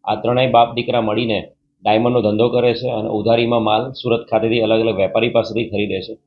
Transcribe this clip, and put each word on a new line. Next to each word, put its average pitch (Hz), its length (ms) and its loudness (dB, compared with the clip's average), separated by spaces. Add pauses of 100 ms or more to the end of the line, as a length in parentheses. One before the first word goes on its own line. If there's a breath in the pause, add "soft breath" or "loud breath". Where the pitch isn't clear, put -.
આ 107 180 -4
ત્રણેય 120 340 0
બાપ 120 180 4
દીકરા 117 340 -2
મળીને 110 300 -2 (460)
ડાયમંડનો 117 420 2
ધંધો 107 220 2
કરે 120 260 0
છે - 160 -6
અને 110 180 -6
ઉધારીમાં 117 600 2
માલ 107 140 2 (120)
સુરત 117 360 -2
ખાતેથી 113 360 0
અલગ 113 160 2
અલગ 107 220 0
વેપારી 113 320 0
પાસેથી 110 340 -2
ખરીદે 101 320 -4
છે - 120 -12 (120)